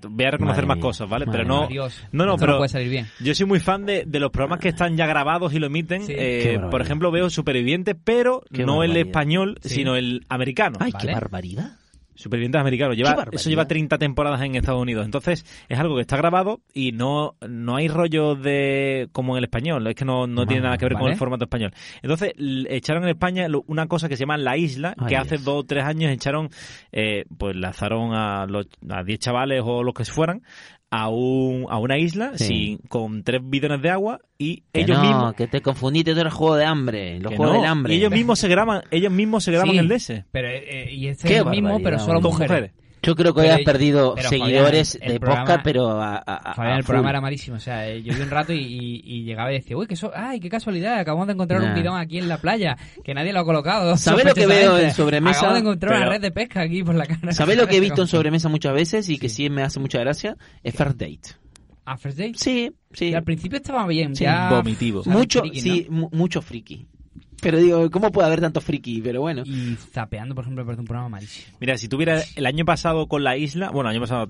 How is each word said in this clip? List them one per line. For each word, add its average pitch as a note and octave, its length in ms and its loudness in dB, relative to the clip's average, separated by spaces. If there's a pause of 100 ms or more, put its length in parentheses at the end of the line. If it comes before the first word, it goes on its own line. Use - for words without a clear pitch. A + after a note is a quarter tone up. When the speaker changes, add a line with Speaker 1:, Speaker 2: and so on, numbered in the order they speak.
Speaker 1:
voy A2+ 160 0
a C3+ 60 2
reconocer - 320 0
Speaker 2:
Madre - 40 0
Speaker 1:
más B2+ 100 0
Speaker 2:
mía, - 40 -4
Speaker 1:
cosas, A2+ 280 -4
¿vale? B2 160 -2
Speaker 2:
madre A2+ 140 -2
Speaker 1:
Pero A2+ 140 0
no, C#3+ 100 2
Speaker 2:
mía. C#3+ 60 -2
Speaker 3:
Dios, C3 320 -8 (120)
Speaker 1:
no, E3 120 2
no, G3 100 2
Speaker 3:
esto D#3+ 100 2
no - 20 6
Speaker 1:
pero C#3+ 120 6
Speaker 3:
puede C#3 100 2
salir B2 200 -4
bien. B2+ 160 -4 (140)
Speaker 1:
yo C#3+ 160 0
soy G3 100 0
muy F#3+ 140 4
fan G3 260 -2
de, G3 220 -2
de D3 140 -2
los C#3 100 0
programas C#3+ 300 -2
que F#3 80 0
están E3+ 260 0
ya D#3+ 100 2
grabados D3+ 480 0
y D#3 60 0
lo D3+ 80 0
emiten. E3+ 380 -4
Speaker 3:
Sí. D3 80 -8
Speaker 1:
Eh, - 20 -6 (260)
Speaker 2:
Qué A#2+ 120 2
barbaridad. F#2 180 -2
Speaker 1:
por B2+ 100 0
ejemplo, D#3 300 -2
veo F3 180 2
Superviviente, D3+ 680 0
pero A#3+ 460 2 (120)
Speaker 2:
Qué B2+ 120 -2
Speaker 1:
no D3 180 2
el E3+ 80 2
Speaker 2:
barbaridad. E3 180 2
Speaker 1:
español, E3 520 0
Speaker 3:
Sí. - 80 -10
Speaker 1:
sino C3 280 0
el B2 320 -4
americano. B2+ 500 -2
Speaker 2:
Ay, B3 140 -2
Speaker 3:
Vale. G3+ 140 -6
Speaker 2:
qué G3+ 60 -2
barbaridad. F3+ 580 -6 (460)
Speaker 1:
Supervivientes A#2+ 440 -2
americanos. C3 320 0
Speaker 2:
Qué A2+ 60 -2
Speaker 1:
Lleva, C3+ 100 2
Speaker 2:
barbaridad. D3+ 320 -2
Speaker 1:
eso D#3+ 80 -4
lleva D#3 180 0
treinta D#3 300 0
temporadas C#3+ 440 -2
en C3+ 140 -4
Estados B2 260 0
Unidos. A#2 220 -2
Entonces, C#3+ 420 -4 (220)
es B2 100 -4
algo D3+ 180 0
que A#2+ 60 0
está A2+ 140 -4
grabado F3+ 460 0 (120)
y B2+ 200 -2
no, C#3 420 -2 (100)
no A#2+ 300 -6
hay D3+ 140 0
rollo D#3 460 2
de C#3 760 0
como B2+ 240 -2
en B2+ 40 -2
el B2 40 -2
español. B2 440 -2
Es A2+ 80 -2
que C3+ 100 -6
no, B2+ 200 0
no A#2+ 200 0
tiene C3 160 2
Speaker 2:
Madre - 20 0
Speaker 1:
nada B2 140 0
que B2+ 80 -2
ver B2+ 80 0
con B2+ 80 -2
Speaker 3:
Vale. B2+ 140 2
Speaker 1:
el A2 40 -4
formato B2+ 240 -2
español. A2+ 300 -4 (280)
Entonces, D#3+ 360 -2
l-, C3 360 -4
echaron D#3 300 -2
en F3 60 0
España F3+ 400 -2
lo, C#3+ 180 -2
una D#3 200 -2
cosa E3 200 -2
que C#3 80 -6
se A#2 60 -4
llama D3+ 160 -2
La C3 180 -2
Isla, D#3 420 -4
Speaker 2:
Ay, B2 120 -4
Speaker 1:
que C3+ 80 0
hace C3 180 -4
Speaker 2:
Dios. C#3 80 -6
Speaker 1:
dos C#3+ 140 -2
o C#3+ 80 -4
tres C#3 180 -2
años D#3 260 0
echaron, C#3 380 -2 (460)
eh, G#2+ 320 -2 (120)
pues G2 200 -4
lanzaron G#2+ 560 -4
a G2+ 320 -2
los, G2+ 200 -4 (240)
a F#2 140 -6
diez G#2 160 -4
chavales C3 460 0
o B2 180 -2
los B2 100 -2
que A2+ 120 -8
fueran E3+ 360 -2 (500)
a A2 180 -2
un, B2+ 600 0
a A#2 100 -2
una C3 180 0
isla F#3 380 -2
Speaker 2:
Sí. A2+ 100 -2
Speaker 1:
sin, G#2 320 -2 (100)
con A2 360 -6
tres B2+ 200 -2
bidones C#3 380 -2
de E3 80 0
agua G3 300 -2 (180)
y D#3 340 -4
Speaker 2:
Que D#3+ 100 0
Speaker 1:
ellos E3+ 160 4
Speaker 2:
no, F3+ 60 6
Speaker 1:
mismos B2 300 4
Speaker 2:
que A#2 140 -2
te C#3 140 -2
confundiste, C3+ 520 2
tú E3 80 2
eres D#3+ 120 0
Juego D#3 220 4
de D3 80 4
Hambre, A2 560 -2
los F#2+ 120 -6
Speaker 1:
Que G#2 60 -4
Speaker 2:
Juegos D3+ 180 4
Speaker 1:
no, - 80 6
Speaker 2:
del D#3 60 2
Hambre. D#3 260 2
Speaker 1:
y - 20 4
ellos G3+ 140 4
mismos A3+ 280 2
se G#3 80 2
graban, G3 440 2
ellos F#3 200 2
mismos G#3+ 320 2
se F3+ 80 0
graban F3+ 200 4
Speaker 3:
Sí, F#3+ 80 4
Speaker 1:
el E3 100 4
D A#3 60 2
S. G#2+ 360 -6
Speaker 3:
pero, B2+ 160 -4
eh, C3 160 -8 (260)
eh, C3 40 -12
y C3+ 140 -6
este C#3 200 -6
Speaker 2:
Qué G3+ 100 6
Speaker 3:
es - 40 6
el E3+ 80 2
mismo, G3+ 200 0
Speaker 2:
barbaridad, F#3 220 0
Speaker 3:
pero D3 80 0
solo E3 220 2
Speaker 1:
Con E3+ 100 4
Speaker 3:
mujeres. D#3+ 180 0
Speaker 1:
mujeres. C3+ 220 0 (320)
Speaker 2:
Yo E3+ 120 2
creo E3 200 4
que D3+ 60 6
hoy D#3+ 40 8
Speaker 3:
Pero D#3+ 100 8
Speaker 2:
has D3 60 6
Speaker 3:
y, C#3+ 40 -4
Speaker 2:
perdido C#3+ 500 4
Speaker 3:
pero, B2+ 140 -2
Fabián, C3+ 180 2
Speaker 2:
seguidores D3 520 4
Speaker 3:
el A#2+ 140 -2
Speaker 2:
de A#2+ 60 -2
Speaker 3:
programa, B2+ 260 2
Speaker 2:
podcast, D#3+ 180 2
pero A#2+ 380 2
a, G#2 140 -4
a, - 40 -6 (180)
a, - 180 -10
Speaker 3:
Fabián, A#2+ 180 0
Speaker 2:
a C3 60 2
Speaker 3:
el C3 40 -2
programa B2+ 240 2
Speaker 2:
full. - 40 0
Speaker 3:
era C#3 100 -2
malísimo. C3+ 360 -6
O - 20 -12
sea, A2 280 -8
eh, A2+ 140 -8
yo A#2 140 -4
vi C3+ 60 -4
un C#3 100 -6
rato D3+ 200 -2
y, E3 60 -2
y, B2 460 -8
y A#2+ 220 -10
llegaba A2+ 260 -4
y C#3 40 0
decía, B2+ 220 -6
"Uy, G#3 80 -4
qué F#3 100 -6
so-, F3 200 -8
ay, A#3+ 240 -8
qué F3 100 -10
casualidad, A3 500 -2
acabamos E3 280 -2
de G#3 60 0
encontrar F#3 280 0
un A3 80 2
Speaker 2:
Nah. - 60 0
Speaker 3:
bidón E3+ 240 0
aquí E3 180 -6
en F3 100 -2
la E3 100 -2
playa, F3 380 0 (280)
que C3+ 100 -8
nadie D#3 180 -2
lo F#3 100 2
ha E3 40 -2
colocado, E3+ 520 2
Speaker 2:
¿Sabés A3 280 6
lo C#4 80 8
que - 140 6
veo G3 320 8
en D#3+ 100 6
Speaker 3:
sospechosamente. C3+ 60 0
Speaker 2:
sobremesa? D3 440 4
Speaker 3:
Acabamos G3 160 4
de A3 120 2
encontrar F#3+ 240 0
una - 80 4
Speaker 1:
Pero - 140 2
Speaker 3:
red G#3 80 -2
de G3 100 -2
pesca G3 300 -4
aquí E3+ 220 -2
por E3+ 120 2
la D3+ 100 2
cara". D#3+ 260 -4
Speaker 2:
¿Sabés F3+ 260 4
lo A#3+ 100 6
que G3 100 4
he - 20 6
visto F#3+ 220 4
en F3+ 60 2
Speaker 3:
<laughs> - 20 -10
Speaker 2:
sobremesa D#3+ 400 2
muchas D3+ 240 0
veces F3 360 0
y C#3+ 100 -2
que B2 100 -4
Speaker 3:
Sí. A2+ 140 -4
Speaker 2:
sí C#3+ 80 0
me C#3 100 -2
hace C3+ 180 -4
mucha C3+ 200 -2
gracia? C#3+ 360 -2 (280)
Es B2 120 -4
First C#3 220 0
Date. D2+ 240 -10 (640)
Speaker 3:
¿A C3 120 -10
First C#3 200 -10
Date? A3 200 -6
Speaker 2:
Sí, B3 340 0 (220)
sí. E3+ 160 -4
Speaker 3:
Y E3 40 0
al E3 100 -2
principio E3 340 -4
estaba C4 280 -4
bien, D#3 300 0
Speaker 2:
Sí. - 80 -2
Speaker 3:
ya A#2+ 260 2
Speaker 1:
Vomitivo. A2+ 540 0
Speaker 3:
salen F#3 160 4
Speaker 2:
Mucho, B3+ 220 4
Speaker 3:
friki, D3 160 -4
¿no? C3 40 -6 (140)
Speaker 2:
sí, F3 160 -2
mu-, D#3+ 200 -2
mucho F3 300 0
friki. - 460 -14 (540)
Pero D#3+ 180 4
digo, E3 320 6
¿cómo G3 200 2
puede F#3 140 4
haber D#3+ 160 2
tanto D#3+ 180 0
friki? A#2+ 420 -4
Pero B2 200 -4
bueno. C3+ 240 -4
Speaker 3:
Y B2 300 -6
Zapeando, A2+ 580 -10
por B2+ 120 -10
ejemplo, B2+ 180 -8
me - 20 -10
parece A#2 140 -8
un A#2 80 -10
programa A#2+ 220 -8
malísimo. - 500 -16
Speaker 1:
Mira, B2+ 180 0
si G#2+ 100 -10
tuviera D#3 360 0 (120)
el C#3 120 -4
año D#3 180 0
pasado D#3+ 420 0
con D3 160 0
la C3 140 2
isla, D3+ 320 -4
bueno, C3+ 200 -2
año A2+ 100 -2
pasado, A#2+ 300 -2